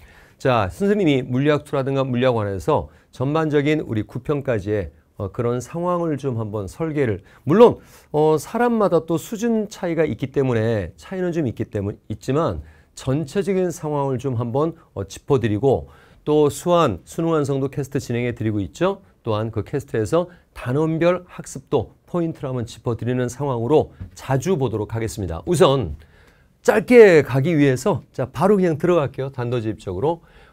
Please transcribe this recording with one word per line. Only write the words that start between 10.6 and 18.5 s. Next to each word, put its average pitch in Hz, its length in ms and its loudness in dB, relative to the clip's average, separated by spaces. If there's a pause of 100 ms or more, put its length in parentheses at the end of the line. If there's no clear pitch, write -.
차이는 180 360 -6
좀 156 140 -2
있기 107 200 -4
때문-, 101 420 -6
있지만 127 560 -4 (320)
전체적인 180 720 -2
상황을 143 480 -4
좀 127 160 -4
한번, 123 400 -2 (220)
어, 98 80 -6
짚어드리고 104 840 0 (360)
또 151 240 4
수완, 147 560 0
수능 165 280 -2
완성도 139 340 0
캐스트 135 320 -6
진행해 120 340 -4
드리고 107 280 -2